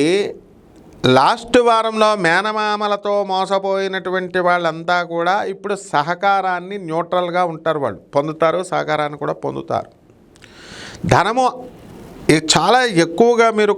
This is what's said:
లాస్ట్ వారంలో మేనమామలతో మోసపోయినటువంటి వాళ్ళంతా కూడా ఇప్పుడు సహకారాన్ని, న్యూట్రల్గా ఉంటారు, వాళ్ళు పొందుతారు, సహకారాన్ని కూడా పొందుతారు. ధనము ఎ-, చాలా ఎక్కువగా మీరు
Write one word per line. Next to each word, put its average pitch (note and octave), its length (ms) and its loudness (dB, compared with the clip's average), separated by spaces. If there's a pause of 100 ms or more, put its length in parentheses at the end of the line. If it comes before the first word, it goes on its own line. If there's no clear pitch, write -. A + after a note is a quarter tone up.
(1040)
లాస్ట్ F3 520 4
వారంలో A3 580 2
మేనమామలతో G#3 1080 -2
మోసపోయినటువంటి F#3+ 1160 -2
వాళ్ళంతా F3 640 0
కూడా E3+ 400 -2
ఇప్పుడు G3 320 -8
సహకారాన్ని, F#3 1000 -2
న్యూట్రల్గా F3 680 -2
ఉంటారు, D#3+ 340 -4
వాళ్ళు A2 200 -4 (160)
పొందుతారు, D#3+ 480 0
సహకారాన్ని D3+ 540 -4
కూడా D3 160 -4
పొందుతారు. C3+ 540 -6 (1200)
ధనము A3 600 0 (640)
ఎ-, D#3+ 180 4 (100)
చాలా G#3+ 260 4
ఎక్కువగా A3+ 680 4
మీరు G#3+ 260 2